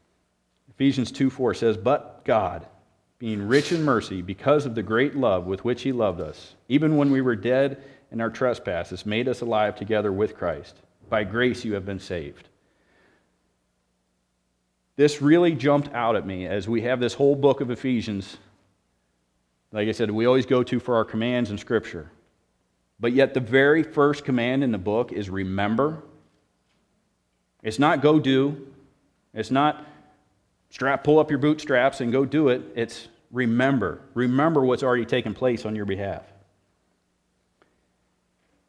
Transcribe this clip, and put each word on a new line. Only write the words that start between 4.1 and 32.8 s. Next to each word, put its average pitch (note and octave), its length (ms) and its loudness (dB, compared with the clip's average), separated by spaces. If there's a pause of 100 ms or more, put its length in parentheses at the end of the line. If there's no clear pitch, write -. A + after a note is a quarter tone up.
because C3+ 440 0
of A#2 100 -6
the A2+ 80 -4
great A#2 320 0
love G2 320 0
with F#2+ 180 -6
which A#2+ 160 -2
he C3+ 100 -4
loved G2+ 300 -2
us, - 340 -14 (140)
even D3+ 280 4
when C#3+ 140 4
we C3+ 100 2
were B2 140 0
dead C3 480 0 (280)
in A2+ 100 -6
our A2+ 80 -2
trespasses, F#2+ 760 -4
made A2 220 -2
us B2 140 -4
alive G#2+ 340 0
together G#2 380 -2
with G#2 240 -2
Christ. D#2+ 380 -8 (340)
By G#2+ 140 0
grace A#2 420 -2
you G#2+ 80 -4
have G2 120 -6
been G2 140 -8
saved." E2 480 -12 (2500)
This D3 240 4
really E3+ 320 6
jumped C#3+ 420 0
out A#2 200 2
at F#2 120 -2
me F#2 180 -6
as F#2+ 240 -4
we A2+ 120 0
have B2 180 -2
this A#2+ 160 -2
whole C#3+ 200 4
book C#3 240 2
of B2 120 -6
Ephesians, A2 680 -4 (1300)
like G#2+ 160 -2
I A2 60 -2
said, G#2+ 180 -2
we A2 160 0
always B2+ 180 4
go B2+ 160 2
to B2 180 -2
for A#2+ 180 -2
our A2 80 2
commands A#2 440 -2
in G2+ 80 -6
Scripture. F#2 540 -6 (880)
But A#2+ 140 0
yet C3+ 200 4
the D#3 60 0
very C#3 420 4
first D3 440 0
command B2+ 380 0
in B2+ 80 0
the G#2+ 60 -2
book G#2 340 -2
is G2+ 160 -6
remember. G2+ 760 -2 (1600)
It's A2 160 -4
not D3 220 2
go D3+ 180 4
do. C3+ 480 0 (640)
It's G#2+ 160 -6
not C#3+ 380 0 (840)
strap, C3+ 340 -4
pull D3+ 140 6
up D3+ 140 4
your C#3 80 0
bootstraps C#3 600 2
and A#2+ 100 0
go C3 140 2
do C#3+ 240 2
it. B2+ 120 2 (140)
It's A#2 320 -6 (240)